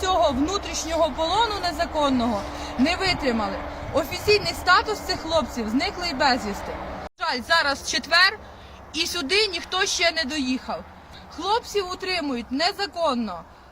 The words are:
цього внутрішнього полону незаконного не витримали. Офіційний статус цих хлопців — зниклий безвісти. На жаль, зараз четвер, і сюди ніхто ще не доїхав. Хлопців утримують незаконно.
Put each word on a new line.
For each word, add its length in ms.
цього 300
внутрішнього 880
полону 460
незаконного 800
не 180
витримали. 600
Офіційний 600
статус 460
цих 220
хлопців — 500
зниклий 440
безвісти. 580
На 80
жаль, 220
зараз 420
четвер, 480
і 140
сюди 400
ніхто 400
ще 240
не 140
доїхав. 600
Хлопців 560
утримують 600
незаконно. 920